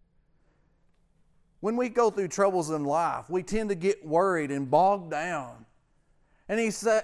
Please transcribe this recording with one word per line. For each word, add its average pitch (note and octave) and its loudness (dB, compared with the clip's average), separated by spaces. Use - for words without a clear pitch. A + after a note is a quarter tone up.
When A3 -2
we B3 0
go A#3 2
through F#3+ -2
troubles F3+ 2
in D3+ -2
life, C#3+ -2
we F3+ -2
tend G#3+ -2
to G3 -2
get F3+ -2
worried E3 2
and C#3 -4
bogged F3+ 2
down. D3 -6
And G#3 -2
he's A3 0
sa-, A3 2